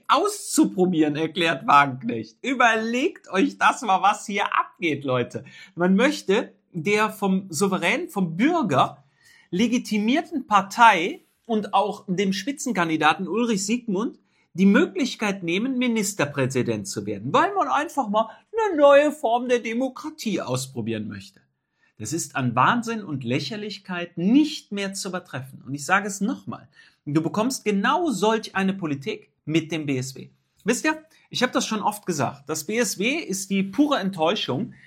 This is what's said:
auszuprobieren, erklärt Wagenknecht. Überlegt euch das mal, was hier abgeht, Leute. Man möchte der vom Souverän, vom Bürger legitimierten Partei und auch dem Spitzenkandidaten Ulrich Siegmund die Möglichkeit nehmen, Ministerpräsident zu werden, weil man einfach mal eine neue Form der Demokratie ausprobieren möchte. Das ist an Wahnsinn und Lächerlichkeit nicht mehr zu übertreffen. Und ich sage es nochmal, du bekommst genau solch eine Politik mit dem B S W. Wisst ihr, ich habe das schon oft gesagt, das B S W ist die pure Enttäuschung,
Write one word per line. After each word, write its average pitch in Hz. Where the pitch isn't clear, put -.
auszuprobieren, 185
erklärt 160
Wagenknecht. 135
Überlegt 240
euch 196
das -
mal, 180
was 208
hier 202
abgeht, 143
Leute. 123
Man 180
möchte 240
der 208
vom 190
Souverän, 190
vom 170
Bürger 214
legitimierten 233
Partei 202
und 214
auch 196
dem 190
Spitzenkandidaten 175
Ulrich 214
Siegmund 226
die 190
Möglichkeit 220
nehmen, 214
Ministerpräsident 139
zu 104
werden, 104
weil 320
man 359
einfach 269
mal 214
eine 403
neue 285
Form 247
der 247
Demokratie 240
ausprobieren 113
möchte. 98
Das 107
ist 165
an 123
Wahnsinn 220
und 135
Lächerlichkeit 175
nicht 247
mehr 196
zu 196
übertreffen. 147
Und 131
ich 143
sage 196
es 196
nochmal, 196
du 151
bekommst 208
genau 233
solch 220
eine 190
Politik 170
mit 156
dem 160
B 139
S 127
W. -
Wisst 240
ihr, 311
ich -
habe 254
das 254
schon 220
oft -
gesagt, 139
das 156
B 214
S -
W 247
ist -
die 196
pure 285
Enttäuschung, 185